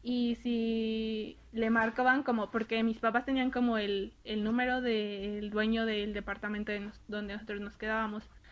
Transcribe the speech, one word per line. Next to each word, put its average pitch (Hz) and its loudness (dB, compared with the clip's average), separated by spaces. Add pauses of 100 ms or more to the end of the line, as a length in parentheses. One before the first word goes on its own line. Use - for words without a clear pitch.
y 240 0
si 220 0 (140)
le 226 2
marcaban 247 4
como, 220 0
porque 226 0
mis 220 0
papás 233 2
tenían 262 2
como 240 2
el, 202 -2 (100)
el 214 -2
número 247 2
del 208 -2
dueño 220 2
del 208 0
departamento 208 -4
de 208 -2
nos-, 208 -12
donde 208 -6
nosotros 214 -8
nos 202 -10
quedábamos, 214 -2 (220)